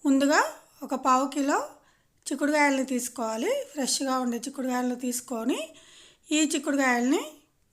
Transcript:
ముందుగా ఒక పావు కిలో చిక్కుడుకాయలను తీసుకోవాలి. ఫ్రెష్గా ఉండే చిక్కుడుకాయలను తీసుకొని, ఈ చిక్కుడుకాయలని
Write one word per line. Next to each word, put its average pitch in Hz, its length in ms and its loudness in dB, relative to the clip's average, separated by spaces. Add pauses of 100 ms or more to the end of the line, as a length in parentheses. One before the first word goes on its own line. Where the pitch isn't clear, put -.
ముందుగా 285 360 4 (440)
ఒక 269 100 -6 (100)
పావు 262 300 4
కిలో 294 240 2 (720)
చిక్కుడుకాయలను 285 640 2
తీసుకోవాలి. 240 600 -2 (220)
ఫ్రెష్గా 269 400 -2 (100)
ఉండే 240 220 -2
చిక్కుడుకాయలను 247 580 -4
తీసుకొని, 247 540 -4 (760)
ఈ 302 40 4 (140)
చిక్కుడుకాయలని 277 680 2 (500)